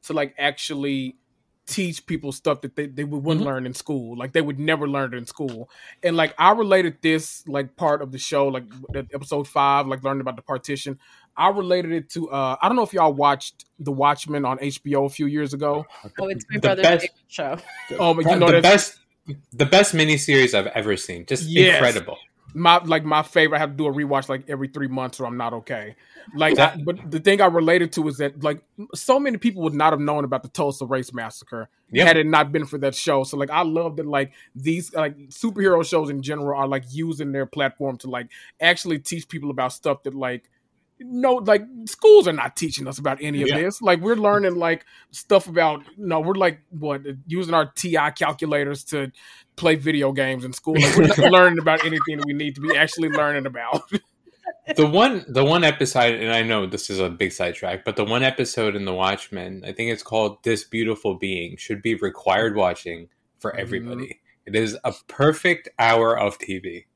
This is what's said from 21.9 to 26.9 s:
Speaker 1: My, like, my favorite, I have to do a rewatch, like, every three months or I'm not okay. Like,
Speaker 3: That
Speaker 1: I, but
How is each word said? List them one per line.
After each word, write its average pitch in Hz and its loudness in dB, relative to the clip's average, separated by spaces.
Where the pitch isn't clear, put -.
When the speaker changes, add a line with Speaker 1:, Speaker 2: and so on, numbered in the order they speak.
Speaker 1:
My, 170 6
like, 160 0
my 151 2
favorite, 156 2
I - 0
have 147 -4
to 139 -14
do 151 -2
a 143 0
rewatch, 139 -2
like, 135 -8
every 135 -6
three 139 -6
months 127 -6
or 131 -6
I'm 120 -8
not 117 -6
okay. 110 -12
Like, 156 4
Speaker 3:
That 156 4
Speaker 1:
I, 147 -10
but 165 -6